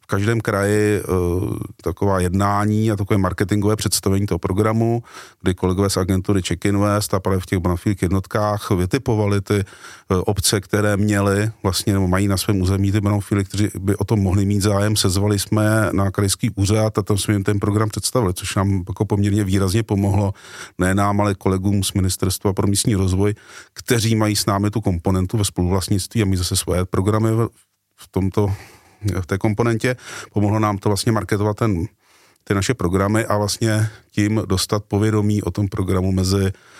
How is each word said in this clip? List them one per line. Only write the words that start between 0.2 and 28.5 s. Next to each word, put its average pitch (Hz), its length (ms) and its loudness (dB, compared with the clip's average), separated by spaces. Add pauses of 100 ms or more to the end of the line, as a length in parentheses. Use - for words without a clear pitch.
kraji, 104 580 2
eh, - 40 -6 (800)
taková 95 360 0
jednání 101 720 0
a 104 40 0
takové 101 220 0
marketingové 101 580 0
představení 101 500 0
toho 87 140 -2
programu, 113 640 0 (380)
kdy 92 120 0
kolegové 95 360 0
z - 80 -2
agentury 95 440 0
Czech 87 240 -4
Invest 101 480 0
a 98 60 0
právě 95 200 0
v 90 60 -8
těch 98 140 -2
brownfield 90 420 -2
jednotkách 101 720 -2
vytipovali 101 720 0
ty, 104 180 0
eh, - 560 -6
obce, 95 460 0
které 104 360 0
měly 104 540 2 (120)
vlastně, 98 300 0
nebo 98 140 2
mají 95 200 2
na 98 100 2
svém 98 240 0
území 98 300 2
ty 104 100 0
brownfieldy, 101 440 0
kteří 98 240 -2 (100)
by 95 160 0
o - 100 -4
tom 107 140 0
mohli 98 260 2
mít 101 160 0
zájem. 104 340 0
Sezvali 101 440 0
jsme 107 520 0
na 98 200 0
krajský 101 380 0
úřad 104 480 0
a 107 40 0
tam 101 160 0
jsme 107 160 0
jim 98 100 0
ten 104 160 0
program 104 300 0
představili, 104 440 0
což - 220 -8
nám 98 320 0
jako 104 180 -2
poměrně 104 380 0
výrazně 98 400 0
pomohlo, 101 500 0 (440)
ne 92 180 2
nám, 101 260 2
ale 101 140 2
kolegům 98 480 0
z - 100 -6
Ministerstva 92 600 0
pro 98 140 0
místní 101 280 2
rozvoj, 95 400 2 (380)
kteří 110 420 0
mají 107 200 2
s - 100 -2
námi 104 240 0
tu 104 120 -4
komponentu 92 560 0
ve 104 80 2
spoluvlastnictví 92 760 0
a 104 40 2
my 95 120 0
zase 90 180 -2
svoje 90 300 -2
programy 107 460 0
v, 113 180 0 (460)
v - 160 -20
tomto, 95 420 0 (680)